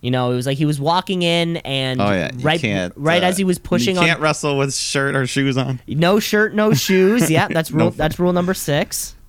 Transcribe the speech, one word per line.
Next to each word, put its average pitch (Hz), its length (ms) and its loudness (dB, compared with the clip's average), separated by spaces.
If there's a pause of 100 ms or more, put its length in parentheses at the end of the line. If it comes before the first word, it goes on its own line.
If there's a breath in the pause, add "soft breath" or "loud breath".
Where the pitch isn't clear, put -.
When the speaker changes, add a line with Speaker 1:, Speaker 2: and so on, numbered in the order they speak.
Speaker 1:
You 120 100 -4
know, 127 220 0
it - 20 0
was 123 120 -4
like 139 120 -2
he 156 60 0
was 147 160 -2
walking 180 420 -2
in 170 360 0
and 131 420 -4
Speaker 2:
Oh, 104 120 2
yeah. 87 220 0
You 123 100 -10
Speaker 1:
right, 160 160 0
Speaker 2:
can't, 98 360 -2
Speaker 1:
right 165 260 0
Speaker 2:
uh, 180 40 0
Speaker 1:
as 185 120 0
he 196 60 0
was 180 140 0
pushing 220 380 0
Speaker 2:
you 180 40 0
Speaker 1:
on 160 60 4
Speaker 2:
can't 165 140 0
wrestle 147 380 0
with 135 160 0
shirt 139 420 -2
or 131 100 0
shoes 135 300 0
on. 131 300 -2
Speaker 1:
No 170 340 2
shirt, 208 340 0
no 214 200 2
Speaker 2:
<laughs> - 0 -
Speaker 1:
shoes. 185 560 4
Yeah, 170 180 2
that's 160 240 -2
Speaker 2:
No 151 120 2
Speaker 1:
rule, 110 80 2
Speaker 2:
fu- - 60 -12
Speaker 1:
that's 156 200 -2
rule 180 140 2
number 175 220 0
six. - 600 -4 (140)